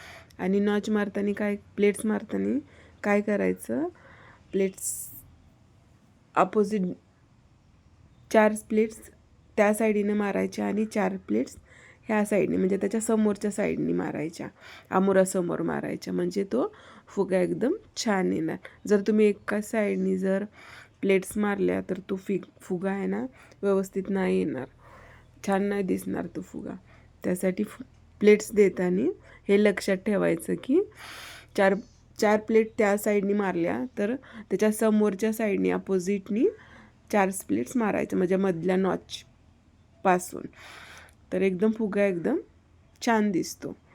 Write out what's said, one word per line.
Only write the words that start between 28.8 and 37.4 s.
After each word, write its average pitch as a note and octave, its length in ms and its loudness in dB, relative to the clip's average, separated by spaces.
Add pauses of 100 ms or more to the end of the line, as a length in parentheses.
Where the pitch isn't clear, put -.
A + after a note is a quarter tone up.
हे G3+ 160 6
लक्षात G3 340 2
ठेवायचं F#3 560 0 (100)
की D#4 180 2 (760)
चार, G3 180 4 (440)
चार G#3+ 200 4
प्लेट A3 280 2 (100)
त्या G3+ 200 4
साईडने G#3 360 2
मारल्या, F#3+ 520 0 (120)
तर G#3+ 180 -2 (340)
त्याच्या G#3 220 2
समोरच्या G#3+ 640 2
साईडने, G3 360 0
अपोझिटनी F#3+ 800 0 (640)
चार F#3+ 180 2 (180)